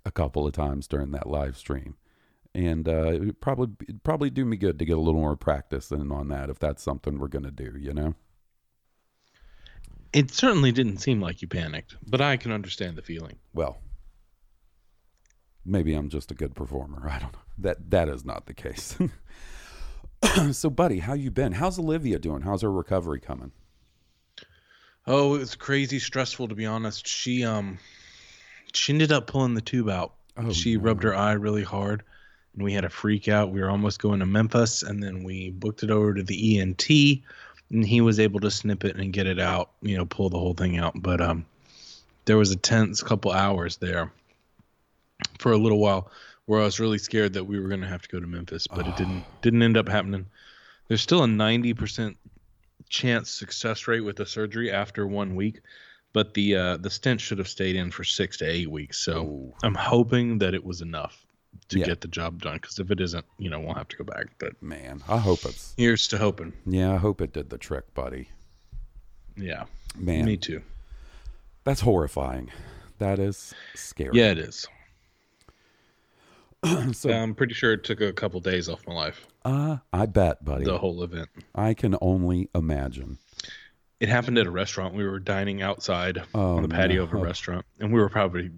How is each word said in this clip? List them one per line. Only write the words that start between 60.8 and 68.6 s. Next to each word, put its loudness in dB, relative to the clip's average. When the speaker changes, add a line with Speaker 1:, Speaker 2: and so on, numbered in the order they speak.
Speaker 2:
enough -10
to 0
Speaker 1:
Yeah. 4
Speaker 2:
get -2
the -10
job -6
done, -6
'cause -10
if -6
it 0
isn't, -4
you -6
know, -6
we'll -6
have -10
to -16
go -12
back. -10
But -10
Speaker 1:
Man, -12
I 2
hope 2
it's -10
Speaker 2:
here's 4
to -2
hoping. 0
Speaker 1:
Yeah, 2
I 2
hope 0
it -4
did -8
the -12
trick, -8
buddy. -8